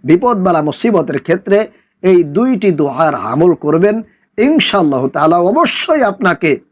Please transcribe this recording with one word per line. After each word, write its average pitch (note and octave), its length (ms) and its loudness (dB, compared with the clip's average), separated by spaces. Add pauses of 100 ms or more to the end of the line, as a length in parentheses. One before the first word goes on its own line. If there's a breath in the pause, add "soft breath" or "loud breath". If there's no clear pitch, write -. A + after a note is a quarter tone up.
বিপদবালা F#3 580 0
মুসিবতের D3+ 580 -2
ক্ষেত্রে F#3+ 380 -2 (460 soft breath)
এই F#3 200 4
দুইটি G3 480 0
দোয়ার D3 440 -2
আমল C3 400 0
করবেন, E3+ 400 0 (420 soft breath)
ইনশাআল্লাহ G3+ 720 0
তাআলা D#3 300 0
অবশ্যই C4 680 0
আপনাকে F3+ 480 -2 (200)